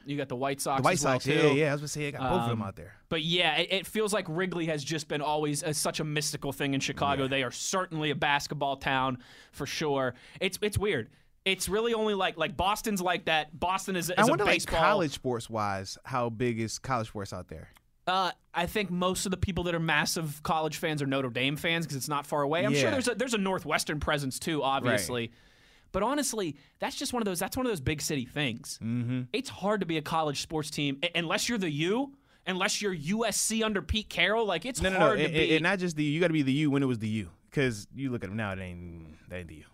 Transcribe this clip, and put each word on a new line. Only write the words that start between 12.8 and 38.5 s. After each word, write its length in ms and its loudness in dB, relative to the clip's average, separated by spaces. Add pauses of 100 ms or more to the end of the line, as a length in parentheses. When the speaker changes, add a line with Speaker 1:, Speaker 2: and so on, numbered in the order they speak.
Speaker 1:
like 240 0
that. 340 0
Boston 360 0
is, 160 -2
is 80 -4
Speaker 2:
I 20 6
Speaker 1:
a 60 8
Speaker 2:
wonder, 180 4
like, 120 6
Speaker 1:
baseball 220 0
Speaker 2:
college 320 4
sports-wise, 920 -2
how 240 -2
big 300 0
is 180 -4
college 300 -2
sports 260 -10
out 140 -10
there? 220 -14 (360)
Speaker 1:
Uh, 240 2 (240)
I 140 0
think 240 -2
most 340 0
of 60 -2
the 60 0
people 260 -2
that 100 0
are 60 2
massive 640 2
college 340 2
fans 240 0
are 60 0
Notre 240 0
Dame 240 2
fans 320 0
'cause 80 -6
it's 120 -4
not 200 -2
far 160 0
away. 200 2
I'm 120 2
sure 80 4
Speaker 2:
Yeah. 80 4
Speaker 1:
there's 160 0
a, 80 2
there's 180 -2
a 60 2
Northwestern 600 0
presence, 380 -2
too, 240 -2
obviously. 600 2
Speaker 2:
Right. 100 -6 (640)
Speaker 1:
But 100 2
honestly, 520 0 (240)
that's 160 -4
just 160 -4
one 100 0
of 40 0
those, 140 -2
that's 180 -4
one 80 0
of 60 0
those 100 -2
big 200 -2
city 240 -2
things. 560 -4
Speaker 2:
Mm-hmm. 420 -2 (100)
Speaker 1:
It's 160 -4
hard 320 0
to 40 -4
be 120 -2
a 40 -2
college 400 0
sports 280 -4
team, 340 -2
a-, 140 -2
unless 320 0
you're 80 0
the 120 0
U, 440 0 (340)
unless 340 0
you're 120 0
U 320 0
S 100 0
C 260 0
under 200 0
Pete 260 -2
Carroll. 380 2
Like, 200 0
it's 160 -6
Speaker 2:
No, 80 2
no, 80 0
Speaker 1:
hard 220 6
Speaker 2:
no, 40 2
Speaker 1:
to 60 2
Speaker 2:
and, 40 -2
Speaker 1:
be 220 4
Speaker 2:
and 80 4
not 160 2
just 180 -2
the 80 2
U. 60 2
You 100 0
gotta 100 4
be 120 4
the 100 2
U 180 4
when 100 2
it 40 4
was 140 0
the 100 -2
U, 200 -2 (220)
'cause 420 0
you 160 -4
look 140 -4
at 60 -6
'em 80 -6
now, 160 -2